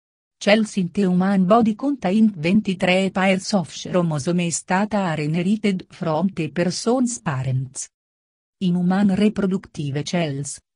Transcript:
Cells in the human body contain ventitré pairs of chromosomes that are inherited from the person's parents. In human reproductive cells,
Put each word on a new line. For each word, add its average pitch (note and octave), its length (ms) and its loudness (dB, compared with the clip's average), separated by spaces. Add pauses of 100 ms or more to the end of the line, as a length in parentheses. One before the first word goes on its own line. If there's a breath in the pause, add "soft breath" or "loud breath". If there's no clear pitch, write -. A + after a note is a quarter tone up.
(400)
Cells G#3+ 380 2
in F3 140 0
the G3+ 100 0
human F#3 440 2
body A3 280 4
contain A3 560 2
ventitré F#3 800 0
pairs F#3+ 420 0
of F3 180 0
chromosomes E3+ 920 -2
that G#3 300 0
are F3+ 260 -2
inherited F#3 680 -2
from F3 380 -2
the D#3+ 200 -4
person's A#3 680 -2
parents. C3 720 -4 (720)
In F3 160 0
human F#3 400 2
reproductive F#3+ 920 -2
cells, D3 500 -4 (180)